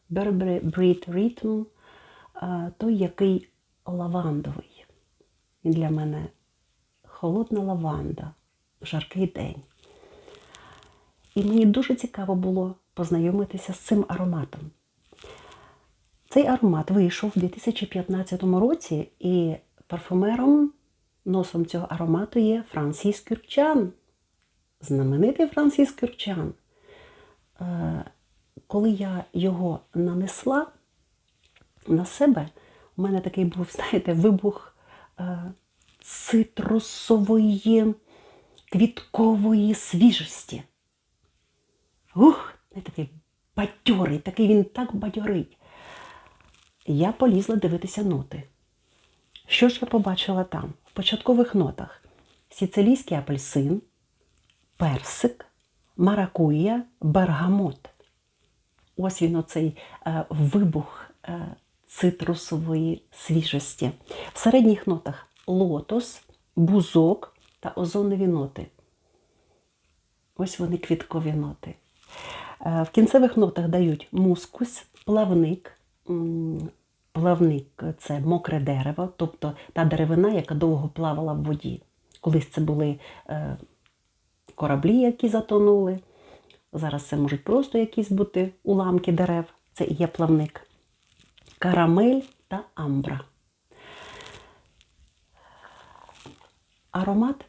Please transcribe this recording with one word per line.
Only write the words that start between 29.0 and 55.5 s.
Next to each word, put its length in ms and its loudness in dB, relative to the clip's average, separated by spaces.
його 480 -2
нанесла 720 -2
на 180 0
себе, 440 2
у 60 -4
мене 180 0
такий 240 -4
був, 260 -4
знаєте, 420 -2
вибух, 640 0
е, 340 -8
цитрусової, 1900 2
квіткової 1040 2
свіжості. 880 2
Ух, 380 6
не 80 -14
такий 280 -10
бадьорий, 600 0
такий 300 0
він 160 6
так 300 -6
бадьорить. 640 -4
Я 260 0
полізла 440 2
дивитися 460 -2
ноти. 400 -4
Що 220 4
ж 140 -4
я 60 -6
побачила 560 -2
там? 280 -8
В 80 -20
початкових 640 0
нотах: 500 -2
сицилійський 640 2
апельсин, 640 -2
персик, 720 -2